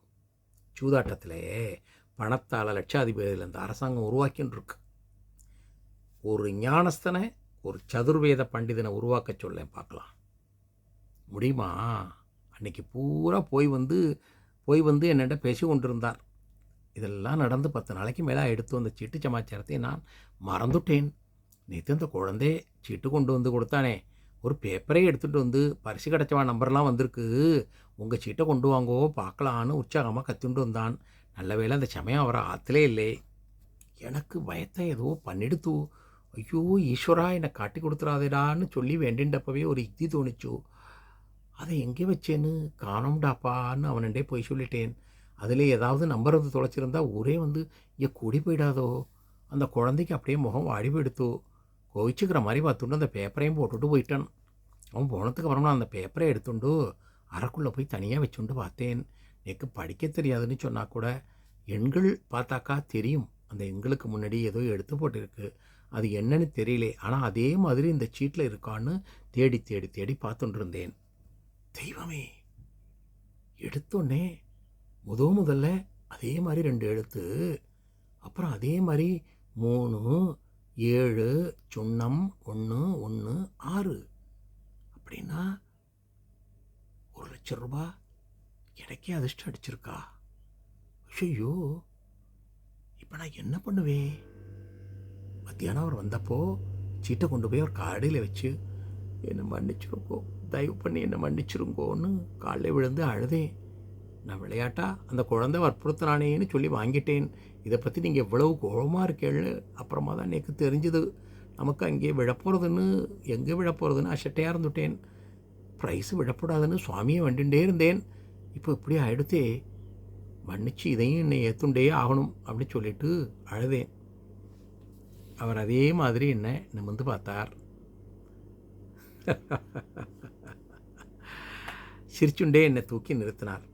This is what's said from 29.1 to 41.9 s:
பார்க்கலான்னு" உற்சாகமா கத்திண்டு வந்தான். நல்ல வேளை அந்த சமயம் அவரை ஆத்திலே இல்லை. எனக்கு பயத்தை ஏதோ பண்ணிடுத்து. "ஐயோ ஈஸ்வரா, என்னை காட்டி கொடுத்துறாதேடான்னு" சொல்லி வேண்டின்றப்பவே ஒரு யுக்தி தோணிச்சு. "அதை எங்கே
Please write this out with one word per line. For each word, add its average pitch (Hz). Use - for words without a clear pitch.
பார்க்கலான்னு" 120
உற்சாகமா 120
கத்திண்டு 127
வந்தான். 113
நல்ல 95
வேளை 113
அந்த 135
சமயம் 117
அவரை 120
ஆத்திலே 117
இல்லை. 110
எனக்கு 147
பயத்தை 170
ஏதோ 139
பண்ணிடுத்து. 135
"ஐயோ 135
ஈஸ்வரா, 170
என்னை 160
காட்டி 104
கொடுத்துறாதேடான்னு" 147
சொல்லி 135
வேண்டின்றப்பவே 139
ஒரு 135
யுக்தி 135
தோணிச்சு. 127
"அதை 151
எங்கே 123